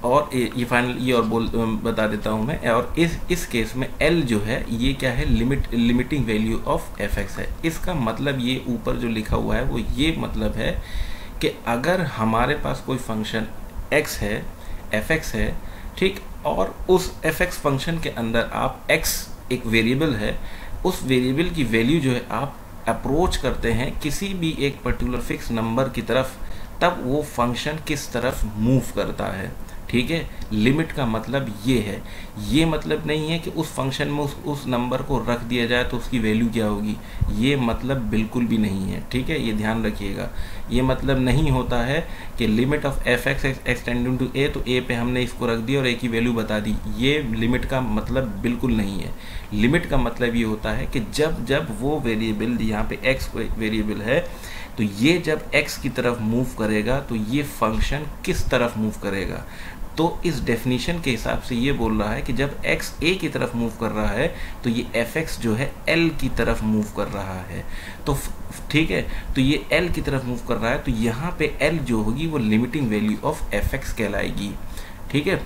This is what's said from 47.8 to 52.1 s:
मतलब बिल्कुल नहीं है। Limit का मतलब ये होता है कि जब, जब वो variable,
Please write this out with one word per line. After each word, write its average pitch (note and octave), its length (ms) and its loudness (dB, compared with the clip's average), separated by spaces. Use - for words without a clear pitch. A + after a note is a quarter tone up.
मतलब A2 600 0
बिल्कुल A#2+ 300 0
नहीं G2+ 280 0
है। F2 120 -4
Limit B2+ 320 4
का C#3+ 120 2
मतलब A#2+ 380 2
ये A#2 80 2
होता A2 280 0
है A2 140 -2
कि - 140 -2
जब, D3 320 2
जब D3 220 2
वो C#3+ 180 0
variable, A2+ 600 0